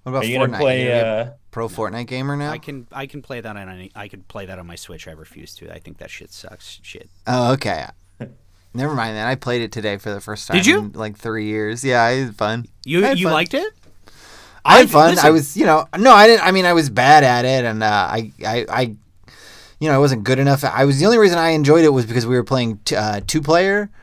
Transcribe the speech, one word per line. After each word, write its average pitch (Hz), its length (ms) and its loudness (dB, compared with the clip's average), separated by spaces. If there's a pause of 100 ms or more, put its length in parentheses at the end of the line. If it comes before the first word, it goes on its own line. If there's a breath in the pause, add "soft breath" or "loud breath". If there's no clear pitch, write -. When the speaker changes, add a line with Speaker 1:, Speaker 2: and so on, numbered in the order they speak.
Speaker 1:
What 127 100 -14
about 131 120 -4
Speaker 2:
Are - 40 -4
you 127 120 -4
gonna 127 140 -2
Speaker 1:
Fortnite? 107 60 -10
Speaker 2:
play, 131 220 0
Speaker 1:
Are 127 40 -2
you 123 60 -2 (160)
a 110 140 -4
Speaker 2:
uh, 120 80 -10 (220)
Speaker 1:
pro 117 160 -8
Speaker 3:
No. 107 80 -12
Speaker 1:
Fortnite 113 320 -8
gamer 135 280 -8
now? 147 160 -8
Speaker 3:
I - 60 -12
can, 135 340 -18
I 139 140 -14
can 139 160 -18
play 120 200 -14
that 107 140 -16
on 95 140 -16
any, 92 260 -20
I 104 120 -16
can 101 160 -20
play 98 240 -16
that 95 100 -16
on 90 80 -18
my 85 100 -20
Switch. 82 320 -20
I 80 40 -18
refuse 78 440 -20
to. 80 160 -20
I 82 60 -20
think 78 220 -20
that - 100 -20
shit - 240 -20
sucks. - 480 -20
Shit. - 300 -20 (160)
Speaker 1:
Oh, 123 260 0
okay. 92 320 -6 (340)
<laughs> - 540 -20
Never 143 220 -6
mind, 113 220 -6
then. 107 100 -6
I 135 80 -4
played 123 260 -6
it 107 100 -8
today 104 260 -6
for 107 140 -12
the 101 100 -10
first - 260 -14
time 175 100 -2
Speaker 3:
Did 190 80 0
you? 185 140 2
Speaker 1:
in, 104 140 -10
like, 107 220 -12
three 110 300 -8
years. 107 400 -6
Yeah, 123 180 2
I 120 80 2
had 127 240 -4
fun. 113 300 -6 (200)
Speaker 3:
You, 170 200 0
Speaker 1:
I 269 40 0
had 185 100 -2
Speaker 3:
you 180 80 -2
Speaker 1:
fun. 156 60 0
Speaker 3:
liked 165 200 -2
it? 381 180 -4 (960 loud breath)
Speaker 1:
I 185 120 8
had 247 80 6
Speaker 3:
I, - 20 -6
Speaker 1:
fun. 156 220 6
Speaker 3:
listen. 170 140 2
Speaker 1:
I 156 40 8
was, 160 260 2
you 190 100 0
know, 156 200 2 (120)
no, 240 160 6
I 208 140 10
didn't, 220 180 6
I 185 60 2
mean, 190 140 0
I 175 80 4
was 156 160 2
bad 139 340 6
at 123 220 2
it, 127 200 0
and, 110 180 -4
uh, - 40 -2
I, 104 440 -2 (120)
I, 113 240 -4
I, 120 140 -4 (1000 loud breath)
you 156 100 -2
know, 143 40 2
I 135 60 4
wasn't 131 240 2
good 127 160 0
enough. 139 240 2
I 131 220 0
was, 139 140 0
the 170 60 0
only 226 140 4
reason 180 180 4
I 165 120 0
enjoyed 156 360 4
it 151 40 6
was 127 180 0
because 117 180 -2
we 123 100 -2
were 123 80 0
playing 117 420 -4
t-, - 100 -4
uh, 104 300 -4
two-player, 190 640 0 (140 soft breath)